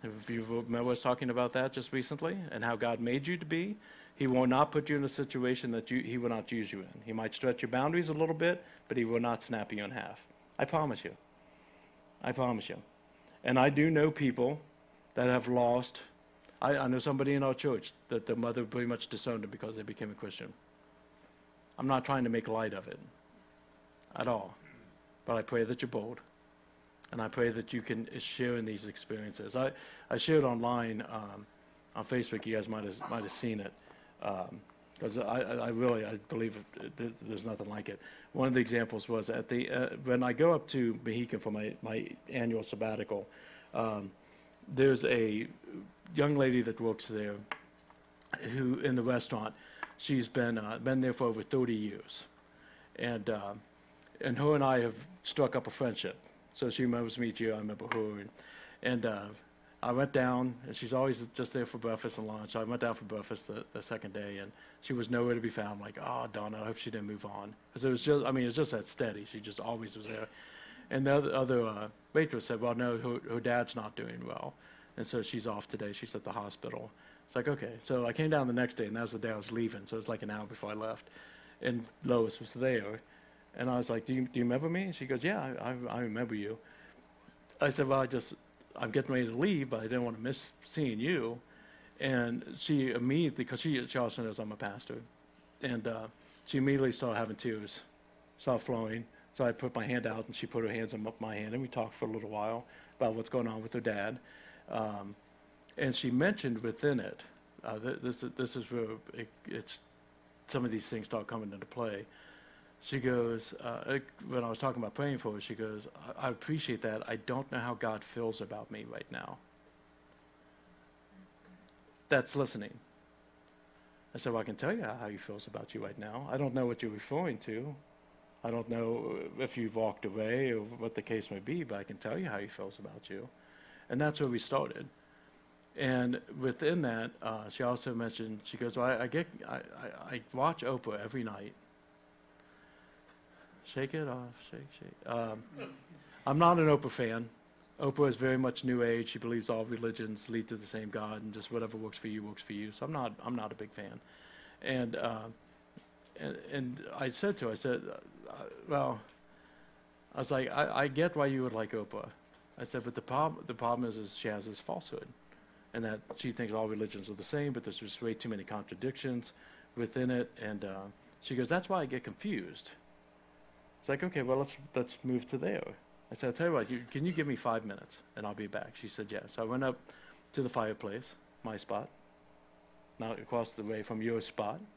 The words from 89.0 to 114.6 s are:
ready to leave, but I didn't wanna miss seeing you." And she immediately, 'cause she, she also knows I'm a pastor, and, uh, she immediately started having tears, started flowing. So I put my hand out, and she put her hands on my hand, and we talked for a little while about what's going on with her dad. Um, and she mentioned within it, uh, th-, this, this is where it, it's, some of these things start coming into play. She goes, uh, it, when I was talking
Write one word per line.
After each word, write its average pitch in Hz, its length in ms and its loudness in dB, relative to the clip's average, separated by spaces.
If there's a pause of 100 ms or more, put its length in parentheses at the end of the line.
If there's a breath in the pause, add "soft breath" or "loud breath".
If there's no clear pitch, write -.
ready 127 140 4
to 113 100 -2
leave, 151 340 4
but 117 100 0
I 110 40 -4
didn't 120 200 2
wanna 117 140 -2
miss 123 340 -4 (120)
seeing 127 340 0
you." 120 420 0 (600 loud breath)
And 123 420 2 (160)
she 139 320 2
immediately, 131 540 4
'cause 123 160 -4
she, 135 260 2
she 135 120 -2
also 120 260 0
knows 110 160 -4
I'm 104 120 -4
a 104 40 -8
pastor, 113 440 -8 (640)
and, 120 240 0
uh, 113 220 -4 (360 loud breath)
she - 140 0
immediately 135 340 6
started 117 260 0
having 110 180 -2
tears, 107 460 -4 (560)
started 123 260 2
flowing. 113 400 -2 (300 loud breath)
So 131 120 4
I 117 60 6
put 127 220 -2
my 110 120 0
hand 120 200 2
out, 110 200 -2
and - 100 -10
she - 100 -6
put 113 180 0
her 107 60 2
hands 113 220 -2
on 107 140 -4 (120)
my 110 180 -4
hand, 107 180 -4
and 131 80 0
we 127 60 -4
talked 113 260 -2
for - 120 -2
a 110 40 0
little 110 180 -4
while 107 380 -2 (320 loud breath)
about 113 160 4
what's 113 160 -4
going 120 180 2
on 110 140 -6
with 113 100 -8
her 123 80 0
dad. 107 380 0 (520 loud breath)
Um, 104 460 -2 (600)
and 135 180 2
she 131 140 2
mentioned 131 520 4
within 120 380 2
it, 101 220 -8 (420)
uh, 113 140 -4
th-, 120 240 -4
this, 123 200 -4 (140)
this 127 200 -2
is 117 140 -6
where 113 280 -2 (160)
it, 117 140 -8 (180)
it's, - 340 -8 (680)
some 123 180 0
of 117 40 2
these 110 160 -2
things 110 200 -6
start 107 220 -4
coming 110 220 -6
into 98 140 -10
play. 110 400 -4 (800 loud breath)
She - 160 -4
goes, 120 560 2
uh, 123 400 -4
it, 135 100 0 (240)
when 123 160 0
I 117 60 -2
was 110 80 -4
talking 120 240 0